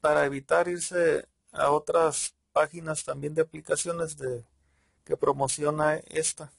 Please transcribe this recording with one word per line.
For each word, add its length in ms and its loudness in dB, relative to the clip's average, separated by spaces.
para 240 4
evitar 440 0
irse 600 0
a 180 2
otras 640 2
páginas 500 -2
también 300 -6
de 80 2
aplicaciones 760 -4
de, 300 -8
que 140 -4
promociona 800 0
esta. 640 -6